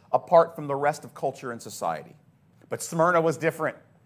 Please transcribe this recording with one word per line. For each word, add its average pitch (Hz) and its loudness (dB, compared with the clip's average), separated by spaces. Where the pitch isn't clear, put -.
apart 165 4
from 147 -10
the 139 -2
rest 143 -2
of 143 -18
culture 135 -8
and 117 -12
society. 82 -8
But 113 -6
Smyrna 165 2
was 160 2
different. 156 -2